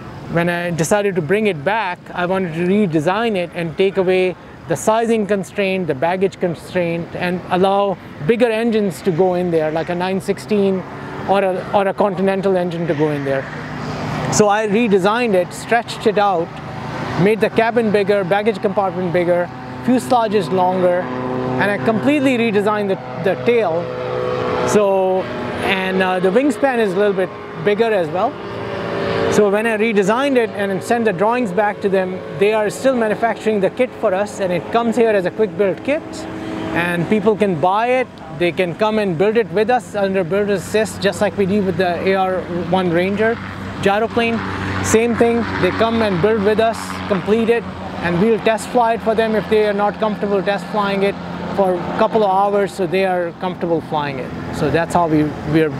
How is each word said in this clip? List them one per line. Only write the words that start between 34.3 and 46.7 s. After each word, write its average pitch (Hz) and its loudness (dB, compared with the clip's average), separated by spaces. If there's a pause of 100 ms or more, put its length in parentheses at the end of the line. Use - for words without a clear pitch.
and 185 -2
it - -4
comes 233 2
here 233 4
as 202 2
a 170 -2
quick 202 -2
build 190 0
kit, 302 -2 (720)
and 175 0
people 214 2
can 185 0
buy 196 2
it. 254 2 (300)
They 170 0
can 175 -2
come 214 0
and 196 0
build 202 2
it 214 0
with 202 0
us 247 0
under 196 0
builder's 196 0
assist, 208 -2
just 196 0
like 208 0
we 202 2
do 202 2
with 185 -2
the 175 2 (120)
A 190 2
R 185 0 (280)
one 180 2
Ranger 202 2 (460)
gyroplane. 226 2 (480)
Same 226 4
thing, 233 2 (180)
they 180 2
come 226 0
and 196 0
build 214 2
with 208 2
us, 226 2 (320)